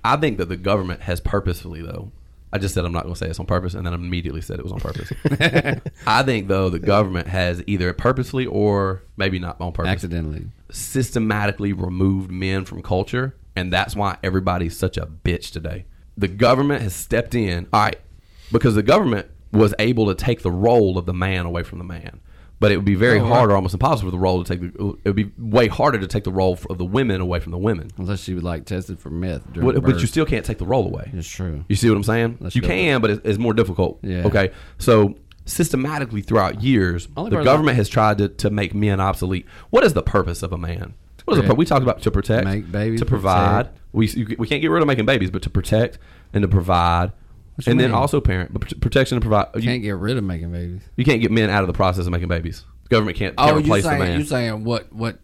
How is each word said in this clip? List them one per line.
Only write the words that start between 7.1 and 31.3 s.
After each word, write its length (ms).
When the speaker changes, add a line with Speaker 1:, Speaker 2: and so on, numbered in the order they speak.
Speaker 1:
has 400
either 240
purposely 520
or 580
maybe 220
not 220
on 120
purpose 200
Speaker 2:
Accidentally. 540
Speaker 1:
systematically 760
removed 580
men 340
from 180
culture, 520
and 180
that's 220
why 280
everybody's 540
such 200
a 100
bitch 460
today. 320
The 100
government 540
has 120
stepped 400
in, 380
all 100
right, 180
because 220
the 80
government 440
was 260
able 280
to 80
take 280
the 80
role 480
of 80
the 80
man 320
away 160
from 160
the 60
man. 360
But 120
it 40
would 80
be 100
very 260
Speaker 2:
Oh, 60
Speaker 1:
hard 220
Speaker 2:
wow. 60
Speaker 1:
or 20
almost 180
impossible 360
for 60
the 40
role 240
to 120
take 40
the, 300
it 60
would 80
be 220
way 280
harder 320
to 80
take 180
the 60
role 220
f-, 160
of 100
the 60
women 380
away 180
from 120
the 60
women. 380
Speaker 2:
Unless 240
she, 140
like, 320
tested 340
for 80
meth 440
during 140
Speaker 1:
What, 160
but 120
you 80
Speaker 2:
birth. 80
Speaker 1:
still 160
can't 180
take 140
the 80
role 200
away. 280
Speaker 2:
It's 120
true. 420